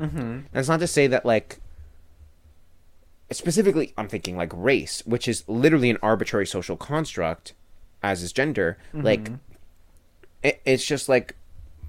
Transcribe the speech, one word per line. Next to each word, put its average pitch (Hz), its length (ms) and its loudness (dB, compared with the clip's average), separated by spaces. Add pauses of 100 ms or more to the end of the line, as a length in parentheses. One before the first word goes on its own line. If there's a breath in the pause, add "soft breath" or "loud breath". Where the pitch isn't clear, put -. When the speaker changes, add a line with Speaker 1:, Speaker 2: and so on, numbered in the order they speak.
Speaker 1:
Mm-hmm. 143 380 -4 (140)
Speaker 2:
That's 131 160 -2
not 160 120 2
to 175 80 0
say 143 180 6
that, 127 180 2
like, 113 360 0 (1700)
specifically, 196 680 2
I'm 104 120 -6
thinking, 92 280 -6
like, 87 180 -2
race, 98 520 0
which 117 220 -2
is 110 180 -4
literally 123 440 4
an 107 120 0
arbitrary 107 440 2
social 90 300 -6
construct, 95 760 -4 (500)
as 95 200 0
is 87 100 -8
gender. 113 460 0 (160 soft breath)
Speaker 1:
Mm-hmm. 151 100 -4
Speaker 2:
Like, 107 260 0 (1120)
it, 143 220 0
it's 131 220 2
just, 139 220 -2
like, 127 280 2 (520)